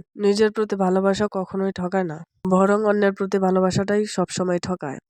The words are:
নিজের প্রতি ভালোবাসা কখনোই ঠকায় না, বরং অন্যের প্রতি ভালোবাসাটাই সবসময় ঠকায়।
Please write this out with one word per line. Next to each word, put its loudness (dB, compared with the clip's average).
নিজের 2
প্রতি -4
ভালোবাসা 2
কখনোই -4
ঠকায় -4
না, -10
বরং 4
অন্যের 2
প্রতি -2
ভালোবাসাটাই 0
সবসময় -2
ঠকায়। -8